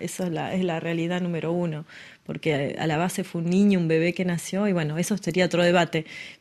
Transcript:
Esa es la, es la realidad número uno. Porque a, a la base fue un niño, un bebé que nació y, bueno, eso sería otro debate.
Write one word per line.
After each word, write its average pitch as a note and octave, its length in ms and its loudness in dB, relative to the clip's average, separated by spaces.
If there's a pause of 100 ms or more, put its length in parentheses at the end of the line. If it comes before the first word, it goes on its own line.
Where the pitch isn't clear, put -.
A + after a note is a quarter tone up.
Esa F#3 240 -6
es E3+ 60 -4
la, D3+ 220 -4
es F#3 120 0
la E3 140 -2
realidad E3+ 420 -2
número E3 280 -2
uno. E3 360 -2 (380)
Porque D3+ 540 -2
a, - 40 -4
a D#3 40 0
la D#3 120 0
base F3+ 260 -2
fue - 160 -6
un E3 80 -2
niño, G3 300 6
un E3 100 2
bebé D#3+ 240 4
que F#3 140 -2
nació F#3 420 -2
y, F#3+ 60 2
bueno, D#3 240 0
eso F3+ 180 0
sería F3+ 300 2
otro E3+ 160 2
debate. F3 420 4 (360)